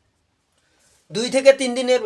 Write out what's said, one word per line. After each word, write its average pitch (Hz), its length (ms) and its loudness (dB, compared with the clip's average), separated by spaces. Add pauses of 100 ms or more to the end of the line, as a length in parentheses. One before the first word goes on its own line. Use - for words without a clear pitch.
(1120)
দুই 220 180 -6
থেকে 269 240 4
তিন 262 220 -6
দিনের, 254 300 -2